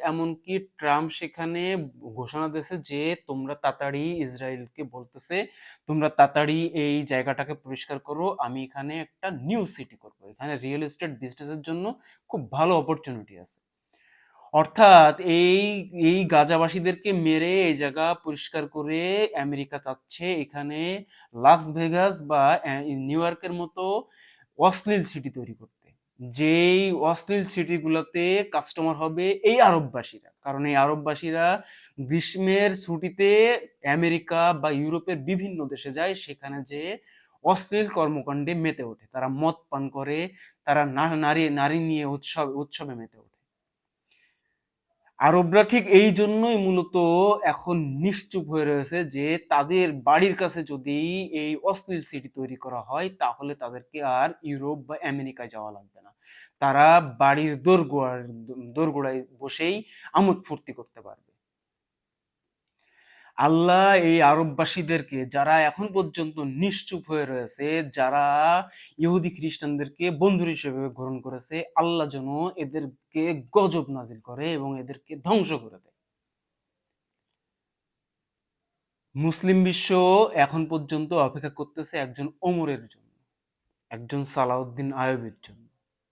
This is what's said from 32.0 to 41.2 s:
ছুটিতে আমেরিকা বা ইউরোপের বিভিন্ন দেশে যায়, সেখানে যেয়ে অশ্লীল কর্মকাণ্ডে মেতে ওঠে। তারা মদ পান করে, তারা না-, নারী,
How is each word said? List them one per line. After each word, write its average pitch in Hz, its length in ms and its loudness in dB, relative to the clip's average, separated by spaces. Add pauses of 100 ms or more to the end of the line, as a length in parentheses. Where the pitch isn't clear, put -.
ছুটিতে 185 520 -2 (560)
আমেরিকা 170 680 2
বা 151 180 -2
ইউরোপের 160 460 -4
বিভিন্ন 175 500 -6
দেশে 135 240 -12
যায়, 170 240 -4
সেখানে 143 480 -14
যেয়ে 147 280 -10 (520)
অশ্লীল 190 460 2
কর্মকাণ্ডে 151 640 -2
মেতে 160 300 -2
ওঠে। 113 280 -14
তারা 131 160 -4
মদ 147 280 -2 (140)
পান 139 200 -6
করে, 135 280 -6 (460)
তারা 147 220 2
না-, 143 300 -2
নারী, 156 340 2